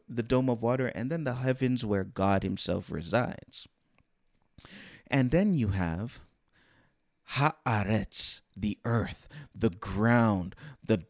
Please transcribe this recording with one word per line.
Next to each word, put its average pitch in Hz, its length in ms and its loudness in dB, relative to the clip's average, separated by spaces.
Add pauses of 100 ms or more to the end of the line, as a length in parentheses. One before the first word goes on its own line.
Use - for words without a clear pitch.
the 117 140 -2
dome 127 260 2
of 117 140 -2
water, 127 240 0
and 120 240 -6
then 165 140 -4
the 127 100 -4
heavens 127 500 0
where 101 200 0
God 98 380 2
himself 95 480 -4
resides. - 760 -4 (1400)
And 127 220 4
then 190 220 4
you 123 160 2
have 95 520 -2 (1120)
Haaretz, 110 1080 0 (160)
the 101 280 -2
earth, 113 440 -2 (240)
the 107 180 0
ground, 101 840 2 (280)
the 110 160 2 (120)